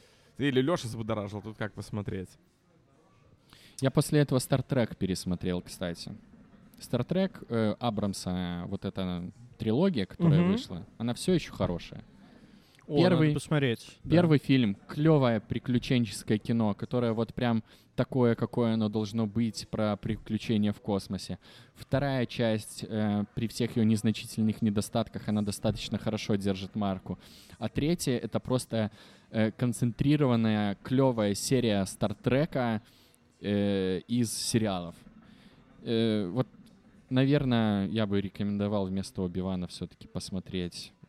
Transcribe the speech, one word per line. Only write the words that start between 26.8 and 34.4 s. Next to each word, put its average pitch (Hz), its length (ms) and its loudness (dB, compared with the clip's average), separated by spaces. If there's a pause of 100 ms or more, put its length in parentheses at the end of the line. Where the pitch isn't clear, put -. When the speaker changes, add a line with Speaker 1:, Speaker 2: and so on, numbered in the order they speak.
Speaker 2:
А 113 100 -4
третья — 147 440 -2 (100)
это 110 180 -4
просто, 113 500 -2 (400)
э, 110 200 2
концентрированная, 117 1300 2
клевая 120 520 2
серия 110 500 2
«Стартрека», 117 960 0 (600)
э, 98 680 0
из 117 240 2
сериалов. 95 640 -2 (880)